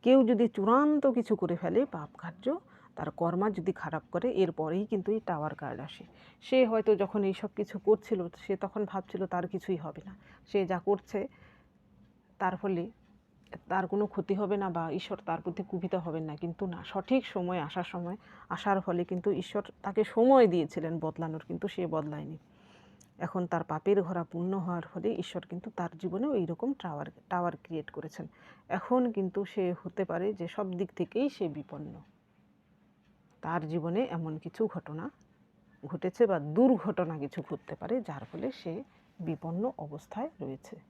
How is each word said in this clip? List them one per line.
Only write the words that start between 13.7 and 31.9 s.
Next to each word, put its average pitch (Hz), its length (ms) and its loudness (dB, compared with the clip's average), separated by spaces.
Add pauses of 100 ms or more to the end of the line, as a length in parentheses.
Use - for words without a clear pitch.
কোনো 202 200 0
ক্ষতি 202 280 -2
হবে 202 220 2
না 196 140 -2
বা 165 200 -2
ঈশ্বর 180 360 -4
তার 165 140 -2
প্রতি 185 220 -6
কুপিত 185 320 -4
হবেন 165 280 -2
না। 151 140 -6
কিন্তু 170 300 -4
না, 175 180 -8
সঠিক 220 420 0
সময় 180 340 -2
আসার, 165 240 -4
সময় 175 320 -6 (320)
আসার 190 320 2
ফলে 175 240 0
কিন্তু 185 280 0
ঈশ্বর 190 300 -2 (200)
তাকে 208 220 2
সময় 247 420 8
দিয়েছিলেন 165 520 0
বদলানোর, 160 500 -4
কিন্তু 170 200 -4
সে 180 180 -4
বদলায়নি। 151 520 -4 (800)
এখন 180 280 -2
তার 170 180 -2
পাপের 196 380 2
ঘোড়া 175 220 -2
পূর্ণ 175 300 -2
হওয়ার 175 320 -2
ফলে 196 280 -4
ঈশ্বর 180 320 -6
কিন্তু 185 240 -10
তার 175 280 -4
জীবনেও 208 360 -2
এইরকম 185 380 -2
টাওয়ার, 151 340 -6 (220)
টাওয়ার 175 340 0
ক্রিয়েট 156 280 -8
করেছেন। 156 360 -10 (420)
এখন 247 440 2
কিন্তু 190 320 -2
সে 180 300 -2 (100)
হতে 185 200 -4
পারে 180 280 -2
যে 180 160 -6
সব 202 180 -6 (120)
দিক 185 180 -4
থেকেই 226 320 0
সে 202 200 -2
বিপন্ন, 147 540 -10 (1400)